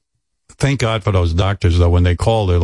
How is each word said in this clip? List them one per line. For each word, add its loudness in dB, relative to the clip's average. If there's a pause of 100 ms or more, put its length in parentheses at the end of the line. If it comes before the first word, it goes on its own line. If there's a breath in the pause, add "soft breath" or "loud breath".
(500)
thank -4
God -2
for -2
those 0
doctors, 0
though. 4
When 2
they 2
call, 0
they're 2